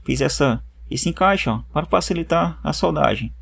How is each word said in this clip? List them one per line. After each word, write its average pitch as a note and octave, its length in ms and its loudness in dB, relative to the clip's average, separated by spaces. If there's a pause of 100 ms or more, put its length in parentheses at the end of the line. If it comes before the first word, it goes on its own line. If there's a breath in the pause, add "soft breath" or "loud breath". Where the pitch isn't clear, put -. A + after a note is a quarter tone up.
Fiz B2+ 180 -2
essa, C#3 420 2 (260)
esse B2+ 200 0
encaixe, F#3+ 400 2
ó, A2 100 -2 (100)
para D#3 140 -2
facilitar E3+ 800 0
a - 80 0
soldagem. C3 580 0 (120)